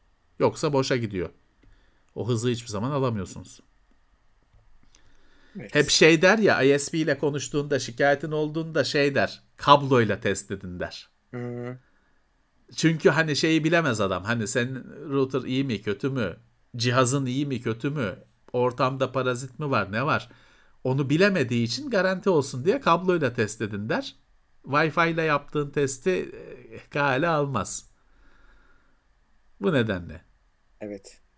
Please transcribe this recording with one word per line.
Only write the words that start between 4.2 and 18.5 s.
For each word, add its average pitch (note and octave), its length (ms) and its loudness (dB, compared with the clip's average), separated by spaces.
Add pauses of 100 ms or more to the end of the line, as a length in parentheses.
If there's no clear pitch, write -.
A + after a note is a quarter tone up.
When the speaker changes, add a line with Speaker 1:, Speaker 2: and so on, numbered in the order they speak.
Speaker 2:
Evet. - 180 -12
Speaker 1:
Hep D3 160 4
şey D#3+ 320 8
der G3 160 6
ya, C#3 240 4
I C#3 160 6
S - 120 -4
P E3 80 -2
ile D#3 200 0
konuştuğunda, C#3+ 600 -2
şikayetin C#3 520 0
olduğunda D#3 540 -2
şey C#3+ 300 0
der, G2+ 280 0 (140)
"Kabloyla C3 640 6
test G2 300 -2
edin." F2+ 300 -10
der. - 280 -10 (220)
Speaker 2:
Hı. A#2+ 480 -10 (1000)
Speaker 1:
Çünkü E3 340 4
hani D3+ 260 0
şeyi D#3+ 280 2
bilemez D#3+ 360 2
adam, F#2+ 240 0
hani A2 240 -2
senin B2+ 360 -2 (260)
router C3+ 320 0
iyi B2+ 220 -2
mi, A#2 180 -4
kötü G#2 280 -4
mü, A#2 260 -4 (400)
cihazın B2 500 2
iyi C3+ 200 -2
mi, B2+ 140 -4
kötü A#2 300 -4
mü, B2+ 260 -4 (360)